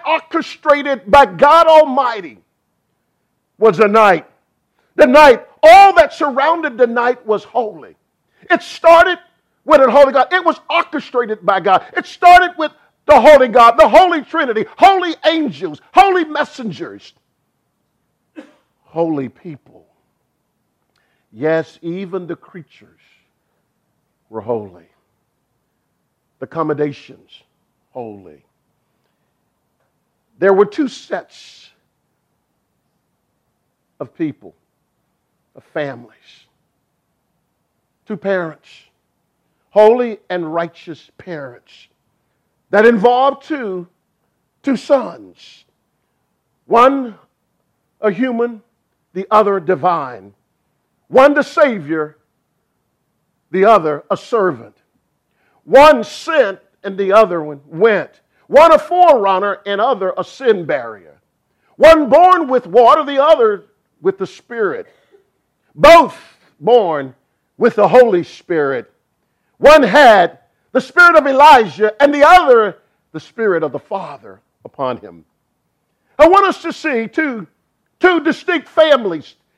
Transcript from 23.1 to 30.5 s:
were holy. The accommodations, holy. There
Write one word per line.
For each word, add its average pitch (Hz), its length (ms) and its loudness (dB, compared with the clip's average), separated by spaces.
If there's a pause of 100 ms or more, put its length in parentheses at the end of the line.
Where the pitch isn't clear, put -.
were 110 120 -14
holy. 101 460 -12 (1500)
The 131 40 -14
accommodations, 147 1000 -10 (480)
holy. 98 540 -20 (1900)
There 190 140 0